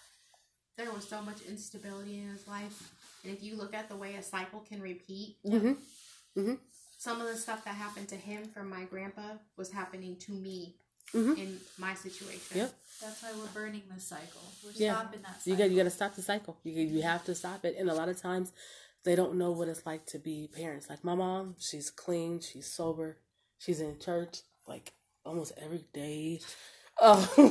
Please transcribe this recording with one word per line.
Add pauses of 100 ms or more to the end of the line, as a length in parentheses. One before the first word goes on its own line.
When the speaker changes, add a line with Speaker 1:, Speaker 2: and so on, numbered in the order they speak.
(760)
Speaker 1:
there
was
so
much
instability
in
his
life. (320)
And
if
you
look
at
the
way
a
cycle
can
repeat, (100)
Speaker 2:
Mm-hmm. (680)
Mm-hmm. (440)
Speaker 1:
some
of
the
stuff
that
happened
to
him
from
my
grandpa (240)
was
happening
to
me (380)
Speaker 2:
Mm-hmm.
Speaker 1:
in (200)
my
situation.
Speaker 2:
Yep. (280)
Speaker 3:
That's
why
we're
burning (100)
this
cycle. (220)
We're
Speaker 2:
Yeah.
Speaker 3:
stopping
that
cycle.
Speaker 2:
You
gotta,
you
gotta
stop
the
cycle.
You,
you
have
to
stop
it.
And
a
lot
of
times, (540)
they
don't
know
what
it's
like
to
be
parents.
Like,
my
mom,
she's
clean,
she's
sober, (380)
she's
in
church, (280)
like, (320)
almost
every
day, (300)
<laughs>
um, (280)